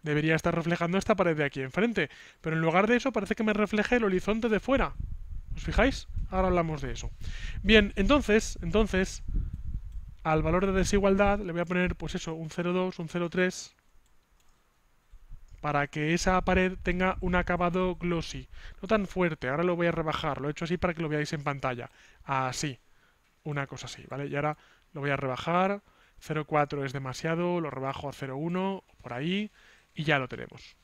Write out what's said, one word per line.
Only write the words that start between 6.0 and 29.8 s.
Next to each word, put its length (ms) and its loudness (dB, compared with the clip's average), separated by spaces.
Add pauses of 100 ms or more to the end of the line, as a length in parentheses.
Ahora 180 2
hablamos 320 0
de 120 -4
eso. 180 -8 (520)
Bien, 340 8
entonces, 640 4
entonces, 600 0 (1000)
al 200 2
valor 240 2
de 60 0
desigualdad 680 4
le 120 -6
voy 80 -2
a 60 0
poner, 300 2
pues 180 -8
eso, 200 -6
un 160 -8
cero 220 -2
dos, 260 0
un 100 -6
cero 220 -2
tres, 460 -2 (1800)
para 260 0
que 260 -2
esa 300 4
pared 400 4
tenga 380 0
un 160 2
acabado 600 2
glossy. 520 -4 (340)
No 60 -10
tan 180 2
fuerte, 420 0
ahora 140 0
lo 140 2
voy 100 2
a 60 2
rebajar, 480 -2
lo 80 -2
he 20 0
hecho 140 -6
así 120 0
para 160 0
que 100 -6
lo 60 -2
veáis 240 -2
en 120 -6
pantalla. 460 -4 (340)
Así, 540 -2 (680)
una 220 -4
cosa 200 -14
así, 220 -14
¿vale? 180 -8
Y 80 -8
ahora 240 -2 (340)
lo 100 -8
voy 80 0
a 60 2
rebajar, 680 0 (360)
cero 280 -6
cuatro 380 0
es 80 -4
demasiado, 680 -2
lo 100 -4
rebajo 380 -6
a 40 -6
cero 240 -8
uno, 460 -4 (180)
por 120 -12
ahí, 400 -4 (420)